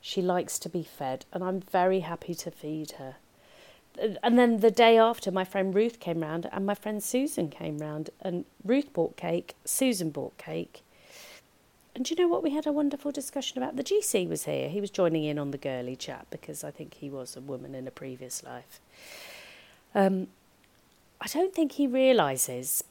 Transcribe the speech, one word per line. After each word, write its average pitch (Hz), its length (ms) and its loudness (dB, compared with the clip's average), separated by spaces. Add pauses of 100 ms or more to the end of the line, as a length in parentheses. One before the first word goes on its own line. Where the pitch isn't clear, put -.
she - 200 -4
likes 180 380 0
to - 100 -8
be 165 140 -4
fed, 135 500 -6
and 180 100 -4
I'm 185 180 -2
very 185 400 2
happy 170 340 -6
to - 160 -8
feed 156 420 -8
her. 131 240 -14 (1040)
And 240 160 6
then 233 200 6
the 220 140 6
day 226 260 10
after, 226 320 4
my 185 140 0
friend 190 300 0
Ruth 226 260 2
came 165 200 -2
round, 160 320 -4
and 196 140 -2
my 202 80 0
friend 208 280 -6
Susan 254 460 0
came 151 300 -8
round, 151 320 -8 (100)
and 175 240 -4 (180)
Ruth 262 300 2
bought - 240 0
cake, 175 380 -4 (100)
Susan 196 460 0
bought 143 260 -8
cake. - 460 -10 (1120)
And 254 100 -4
do 285 80 -2
you 330 80 0
know 349 60 4
what 339 160 2
we 320 80 0
had 294 160 -2
a 302 60 0
wonderful 285 400 0
discussion 262 500 -6
about? 254 140 -6
The 269 80 -4
G 392 180 2
C 185 240 0
was 160 200 -4
here. 139 220 -2
He 185 120 -4
was 202 100 -6
joining 165 320 2
in 151 160 -2
on 139 140 -4
the 139 60 -8
girly 127 360 -6
chat 127 340 -12
because - 360 -12
I 147 80 -10
think - 220 -16
he 143 140 -12
was 131 280 -10
a 131 40 -14
woman 135 320 -10
in 131 140 -10
a 127 60 -12
previous 127 500 -12
life. 123 380 -16 (1120)
Um, 190 320 4 (920)
I - 80 -8
don't 370 260 0
think 311 180 2
he 285 140 2
realises 160 1040 4